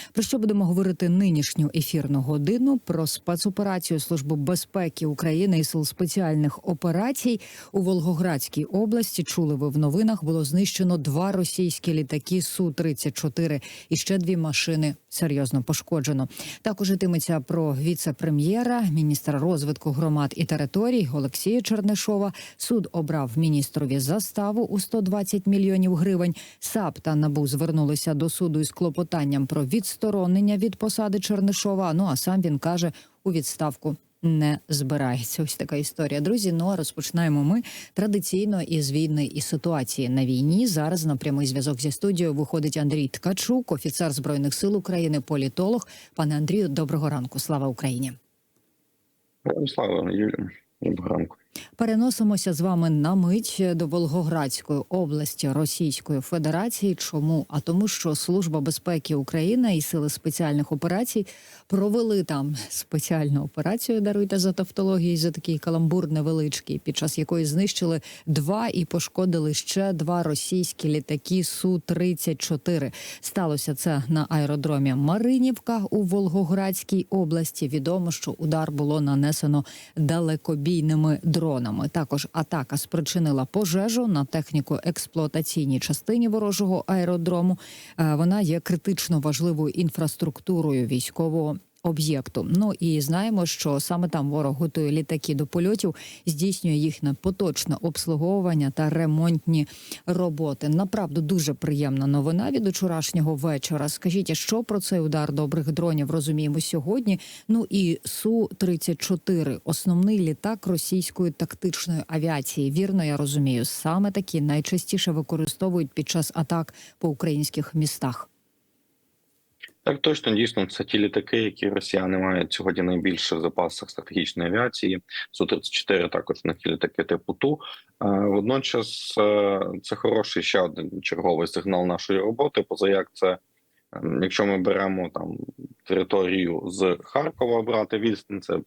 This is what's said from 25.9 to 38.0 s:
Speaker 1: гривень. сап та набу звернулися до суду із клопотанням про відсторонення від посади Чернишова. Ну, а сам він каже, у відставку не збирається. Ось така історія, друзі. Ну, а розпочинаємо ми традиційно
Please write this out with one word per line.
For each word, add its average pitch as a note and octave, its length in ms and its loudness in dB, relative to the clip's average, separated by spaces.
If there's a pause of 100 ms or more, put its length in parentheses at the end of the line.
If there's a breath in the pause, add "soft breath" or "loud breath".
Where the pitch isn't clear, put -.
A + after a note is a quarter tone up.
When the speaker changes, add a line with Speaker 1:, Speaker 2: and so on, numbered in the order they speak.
Speaker 1:
гривень. F3 400 2 (240 loud breath)
сап F#3+ 420 -4
та D#3+ 140 0
набу D3 320 2
звернулися D3+ 680 0
до D#3+ 160 0
суду D#3 300 0
із D3+ 100 -2
клопотанням D3 760 0
про D3 180 0
відсторонення G3+ 920 2
від G3 200 0
посади G#3 440 0
Чернишова. G3 720 0
Ну, F#3 160 2
а C3 60 2
сам F#3 260 0
він D3+ 160 2
каже, E3+ 340 0 (320 loud breath)
у F#3+ 80 0
відставку D#3 640 -4 (260)
не D3+ 360 2 (100)
збирається. C3+ 760 -2
Ось C#3+ 140 -4
така C#3+ 200 -4
історія, D3 440 -2
друзі. F#3+ 320 0
Ну, E3 140 0
а G3 100 0
розпочинаємо D#3 680 0
ми G#3 180 4 (320 loud breath)
традиційно G3+ 680 0